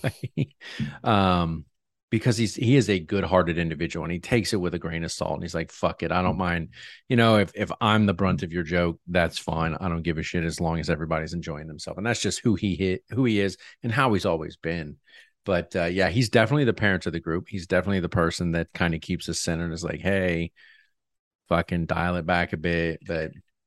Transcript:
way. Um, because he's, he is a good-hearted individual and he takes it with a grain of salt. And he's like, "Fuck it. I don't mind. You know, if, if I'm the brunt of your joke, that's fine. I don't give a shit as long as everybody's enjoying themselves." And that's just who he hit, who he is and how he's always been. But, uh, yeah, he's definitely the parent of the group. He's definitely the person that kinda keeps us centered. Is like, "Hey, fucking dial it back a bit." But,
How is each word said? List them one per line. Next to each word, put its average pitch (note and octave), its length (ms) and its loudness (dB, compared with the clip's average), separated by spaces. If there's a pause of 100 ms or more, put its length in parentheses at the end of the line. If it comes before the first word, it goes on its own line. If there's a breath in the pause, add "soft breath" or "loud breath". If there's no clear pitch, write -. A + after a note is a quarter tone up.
way. - 520 -6 (480 loud breath)
Um, F2+ 640 2 (440)
because A2 280 2
he's, A2+ 160 0
he A#2+ 220 4
is G#2+ 160 4
a F#2+ 80 4
good-hearted F2 580 2
individual E2 480 -2
and E2+ 80 -4
he F2 60 -4
takes A2+ 340 0
it G#2+ 40 0
with F2+ 180 -2
a E2+ 40 -2
grain E2 240 -4
of D#2 80 -6
salt. - 220 -4
And D2 100 -6
he's E2+ 120 -8
like, E2 160 -4
"Fuck - 320 -2
it. D#2+ 80 -2
I F2+ 100 2
don't F2+ 160 0
mind. F2 320 -2 (400 loud breath)
You B2+ 80 2
know, A2+ 200 6
if, G2+ 180 2
if G2 160 -4 (100)
I'm G#2+ 240 4
the F#2+ 80 2
brunt F2+ 300 0
of E2 100 -8
your F2 80 -2
joke, E2+ 460 0
that's F2 320 0
fine. E2 400 -2
I F#2 100 -4
don't E2 140 -4
give D#2+ 160 -2
a D#2+ 40 -6
shit F2 200 -2
as E2 180 -4
long E2 180 0
as E2 120 -2
everybody's D#2+ 420 -2
enjoying D#2+ 340 -8
themselves." D2+ 300 -12
And G2+ 80 -6
that's A#2 160 0
just - 220 -2
who A2+ 100 4
he F#2 220 0
hit, F#2 340 -2
who B2+ 160 0
he A2 140 4
is G2 180 0 (240 loud breath)
and A#2 100 -4
how C3 220 2
he's F#2+ 140 2
always E2 300 -2
been. D#2+ 400 -6 (480 soft breath)
But, F2 300 0
uh, F2 100 2
yeah, F2+ 240 2
he's A2 200 2
definitely B2+ 340 4
the A#2 100 4
parent F#2+ 320 2
of F2 60 -2
the E2 80 -4
group. E2 300 -4
He's F#2 180 -8
definitely F#2+ 320 2
the E2+ 80 -2
person E2+ 460 0
that E2 200 -2
kinda E2+ 260 0
keeps - 280 -6
us E2+ 140 -4
centered. E2+ 320 -2
Is E2 100 -8
like, D#2+ 160 -6
"Hey, F2 520 0 (1000 soft breath)
fucking E2+ 380 0
dial F2 280 0
it E2+ 120 -4
back F2 260 2
a E2 40 -6
bit." E2 480 -2
But, D#2 260 -4 (360)